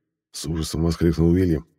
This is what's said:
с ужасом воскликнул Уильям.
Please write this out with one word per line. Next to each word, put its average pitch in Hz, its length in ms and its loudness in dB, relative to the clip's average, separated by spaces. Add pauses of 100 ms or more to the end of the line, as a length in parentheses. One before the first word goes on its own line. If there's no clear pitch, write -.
(300)
с - 160 -12
ужасом 80 380 -4
воскликнул 82 480 2
Уильям. 87 340 0 (120)